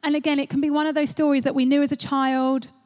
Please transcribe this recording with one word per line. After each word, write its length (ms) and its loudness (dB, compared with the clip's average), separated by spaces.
And 140 -2
again, 240 0
it 80 -6
can 120 -2
be 100 0
one 180 0
of 80 -2
those 140 0
stories 340 2
that 100 0
we 100 2
knew 180 4
as 100 0
a 40 -4
child 720 0